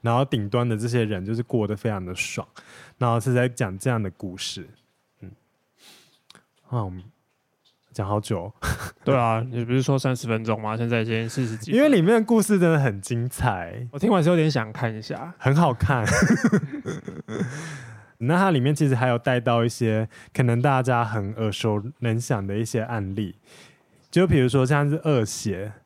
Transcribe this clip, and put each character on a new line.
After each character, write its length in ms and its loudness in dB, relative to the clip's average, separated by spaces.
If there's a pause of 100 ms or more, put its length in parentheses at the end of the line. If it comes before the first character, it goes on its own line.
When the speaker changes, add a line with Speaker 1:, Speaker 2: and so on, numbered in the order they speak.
Speaker 1:
然 140 0
后 100 4
顶 240 -4
端 200 0
的 80 -2
这 100 -4
些 180 0
人 200 -4
就 100 -4
是 80 -4
过 240 -2
得 100 -4
非 140 -4
常 140 -6
的 100 -10
爽， 320 -6 (520)
然 120 2
后 80 2
是 160 0
在 140 2
讲 280 -4
这 140 -2
样 100 0
的 120 -4
故 240 -12
事。 320 -10 (540)
嗯。 80 -16 (1400)
啊， 160 -2
我 40 -8
们 140 -12 (880)
讲 140 -4
好 140 0
久 240 -4
哦。 80 -12 (260)
<laughs> 240 -14
Speaker 2:
对 140 2
啊， 340 2
你 140 -4
不 80 -2
是 100 2
说 160 2
三 160 -2
十 140 -8
分 160 -2
钟 160 0
吗？ 160 -4
现 120 -2
在 120 2
已 40 0
经 240 -2
四 180 -2
十 100 -6
几 160 -6
分。 60 4
Speaker 1:
因 40 6
为 60 6
里 120 6
面 200 4
的 40 0
故 160 4
事 180 2
真 120 4
的 80 4
很 220 2
精 280 -4
彩。 600 -4
Speaker 2:
我 80 -12
听 120 2
完 120 4
是 60 4
有 80 4
点 120 4
想 240 -2
看 220 -2
一 80 -10
下。 360 -10
Speaker 1:
很 180 4
好 160 4
看。 360 0
<laughs> 60 2 (2000)
那 180 0
它 140 4
里 100 4
面 140 2
其 120 2
实 80 4
还 140 2
有 80 2
带 240 0
到 240 2
一 40 2
些 380 0 (280)
可 80 0
能 180 2
大 220 2
家 200 2
很 300 -4
耳 180 -2
熟 320 -2 (180)
能 200 0
详 260 -2
的 80 -4
一 80 -2
些 200 -2
案 320 -6
例， 200 -4 (760)
就 160 4
比 120 4
如 100 6
说 160 4
像 240 2
是 160 0
恶 200 2
血 480 -6 (140)